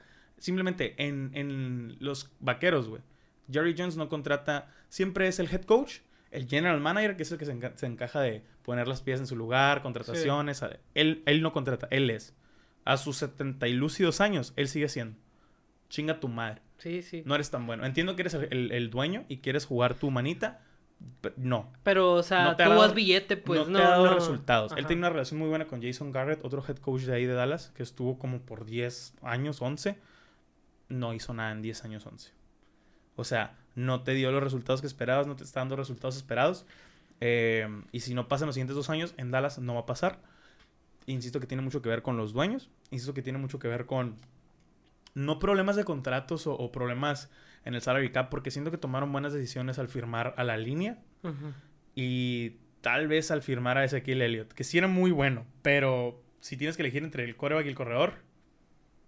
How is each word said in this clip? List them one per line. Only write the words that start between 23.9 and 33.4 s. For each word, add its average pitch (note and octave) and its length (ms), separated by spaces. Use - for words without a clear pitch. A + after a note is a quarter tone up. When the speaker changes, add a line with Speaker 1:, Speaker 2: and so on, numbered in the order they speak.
Speaker 2:
no. F#3 80
Speaker 1:
resultados. B2+ 600
Él C#3+ 60
Speaker 2:
Ajá. C#3+ 80
Speaker 1:
tenía E3+ 120
una F3 100
relación D3+ 300
muy D#3 100
buena D#3 160
con C3 160
Jason B2+ 320
Garrett, C#3+ 320
otro C3+ 200
head C#3 120
coach C3 240
de B2+ 140
ahí A#2+ 100
de B2+ 80
Dallas, C3 420
que C3 80
estuvo B2+ 360
como B2+ 220
por A2+ 220
diez A#2+ 580
años, C3 400
once. D3+ 360
No B2 260
hizo A2+ 200
nada A2+ 180
en A2 100
diez A2 220
años, G#2+ 220
once. - 260
O A#2+ 80
sea, A2 320